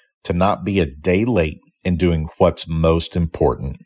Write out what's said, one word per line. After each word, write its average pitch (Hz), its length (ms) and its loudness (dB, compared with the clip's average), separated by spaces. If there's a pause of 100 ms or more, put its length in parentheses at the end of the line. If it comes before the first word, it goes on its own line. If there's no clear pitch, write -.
(260)
to - 80 -2
not 92 320 0
be 98 160 0
a 82 40 2
day 82 380 0
late 92 380 0 (240)
in 92 100 0
doing 80 320 0 (100)
what's 87 300 0
most 82 480 0
important. 71 720 -2